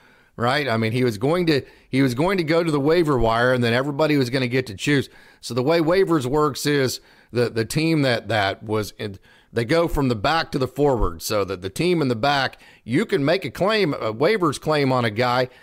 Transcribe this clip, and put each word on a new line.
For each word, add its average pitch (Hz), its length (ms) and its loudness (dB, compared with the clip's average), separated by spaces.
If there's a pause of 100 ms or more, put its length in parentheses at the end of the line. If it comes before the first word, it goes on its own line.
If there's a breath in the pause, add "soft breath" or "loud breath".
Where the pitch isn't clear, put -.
(340 soft breath)
Right? 135 320 -2
I 113 120 0
mean, 110 140 0
he 127 120 0
was 113 140 -2
going 160 280 0
to, 147 160 2 (260 loud breath)
he 131 140 0
was 127 120 2
going 180 240 0
to 175 60 0
go 165 200 2
to 165 60 -2
the 147 100 0
waiver 151 380 2
wire, 117 340 2
and 127 100 2
then 117 120 2
everybody 147 420 0
was 131 140 0
gonna 127 180 -2
get 127 200 -2
to 104 60 -12
choose. 139 360 0 (320 loud breath)
So - 100 -10
the 123 100 -2
way 165 180 2
waivers 165 440 2
works 147 400 0
is 143 360 0 (300 soft breath)
the, 120 200 0
the 113 140 -2
team 156 380 0
that, 120 260 0
that 101 340 0
was 107 360 -4
in, 104 200 -10 (340 soft breath)
they 117 120 -2
go 165 240 2
from 139 200 0
the 120 80 0
back 151 360 -2
to 151 60 -2
the 127 100 0
forward, 104 540 0
so 107 220 -2
that 90 180 -8
the 95 80 -6
team 165 320 0
in 139 60 0
the 123 80 0
back, 135 440 -2 (240 loud breath)
you 151 220 0
can 190 180 -2
make 165 220 0
a - 40 -8
claim, 190 440 0
a 113 180 -4
waivers 156 480 0
claim 143 320 0
on 123 140 0
a 113 40 0
guy, 123 380 0 (140 loud breath)